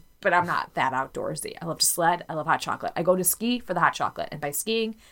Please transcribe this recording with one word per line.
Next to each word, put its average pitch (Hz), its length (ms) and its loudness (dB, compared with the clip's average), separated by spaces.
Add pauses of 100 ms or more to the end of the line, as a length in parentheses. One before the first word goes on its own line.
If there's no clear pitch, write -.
(220)
but 180 140 4
I'm 175 100 4
not 160 300 -4
that 135 180 2
outdoorsy. - 680 -4
I - 60 -10
love 160 140 -4
to - 80 4
sled. 175 420 2
I 160 60 -6
love 151 100 -4
hot 147 160 2
chocolate. - 340 -4
I - 60 0
go 180 140 6
to 185 80 0
ski 240 340 0
for 240 160 -6
the 175 60 0
hot 151 160 4
chocolate. - 360 -2
And 151 80 -8
by 147 120 -4
skiing, 220 440 -2 (160)